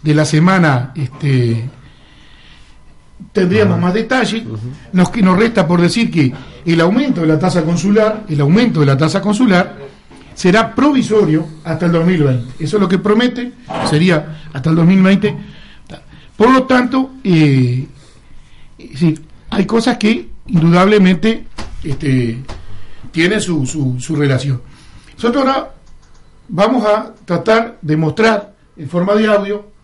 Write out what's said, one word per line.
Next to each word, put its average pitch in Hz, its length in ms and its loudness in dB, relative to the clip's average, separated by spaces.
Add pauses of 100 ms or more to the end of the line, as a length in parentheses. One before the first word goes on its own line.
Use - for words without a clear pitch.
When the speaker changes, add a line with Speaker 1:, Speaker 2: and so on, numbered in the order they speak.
Speaker 1:
de 151 120 0
la 151 100 2
semana, 156 680 2
este, 127 720 -2 (1600)
tendríamos 190 420 2
Speaker 2:
Ajá. 170 80 -2
Speaker 1:
más 180 120 0
detalle. 226 520 -2
Speaker 2:
Ujú. 113 120 -10 (340)
Speaker 1:
Nos, 180 180 2
que - 120 -2
nos 185 160 4
resta 220 280 0
por 175 140 2
decir 175 300 0
que 135 220 0 (320)
el 165 160 2
aumento 208 400 0
de 165 60 0
la 156 120 2
tasa 180 240 0
consular, 208 680 0
el 147 120 -2
aumento 165 400 2
de 143 60 4
la 135 100 2
tasa 156 240 0
consular 202 560 0 (580)
será 220 400 0
provisorio 214 720 2 (200)
hasta 165 200 -4
el 170 80 2
dos 165 140 2
mil 180 160 2
veinte. 131 420 -2
Eso 151 140 -4
es - 20 2
lo 190 80 2
que 185 100 2
promete, 240 540 0 (380)
sería 151 600 0
hasta 143 200 -4
el 160 60 2
dos 165 100 4
mil 190 160 4
veinte. 202 340 2 (1000)
Por 226 160 4
lo 262 120 4
tanto, 254 600 0
eh, 139 640 2 (1080)
sí, 156 240 0 (320)
hay 202 160 -2
cosas 226 320 0
que 226 320 -2 (160)
indudablemente, 185 1000 2 (400)
este, 131 580 -2 (680)
tienen 185 320 0
su, 151 240 -4
su, 131 340 -4
su 160 160 -6
relación. 135 460 -2 (520)
Nosotros 240 300 -2
ahora 269 300 -4 (760)
vamos 214 360 0
a 214 280 -2 (120)
tratar 220 560 -2
de 151 160 -2
mostrar 196 580 0 (220)
en 143 120 -16
forma 180 260 -2
de 214 120 2
audio 202 400 -2 (180)